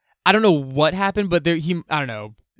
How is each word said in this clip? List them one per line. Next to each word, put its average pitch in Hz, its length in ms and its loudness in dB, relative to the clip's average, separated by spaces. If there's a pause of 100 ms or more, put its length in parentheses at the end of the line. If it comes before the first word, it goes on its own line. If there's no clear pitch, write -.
(240)
I 185 60 4
don't 214 100 4
know 214 120 6
what 143 400 0
happened, 196 360 -2
but 170 140 0
there, 165 140 0
he, 165 320 -4
I 151 100 -2
don't 139 80 -6
know. 107 280 -10 (240)